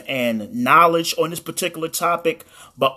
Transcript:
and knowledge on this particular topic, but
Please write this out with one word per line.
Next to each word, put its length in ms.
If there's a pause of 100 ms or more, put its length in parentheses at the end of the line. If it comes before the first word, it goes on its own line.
and 460
knowledge 640
on 140
this 80
particular 480
topic, 580 (320)
but 200